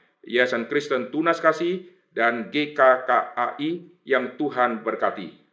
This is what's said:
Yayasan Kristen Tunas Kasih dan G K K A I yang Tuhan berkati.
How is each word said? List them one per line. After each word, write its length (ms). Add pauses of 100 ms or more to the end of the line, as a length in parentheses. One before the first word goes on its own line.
(220)
Yayasan 480
Kristen 400
Tunas 320
Kasih 480 (240)
dan 400
G 240
K 20 (240)
K 60 (240)
A 240
I 240 (240)
yang 320
Tuhan 480
berkati. 480 (180)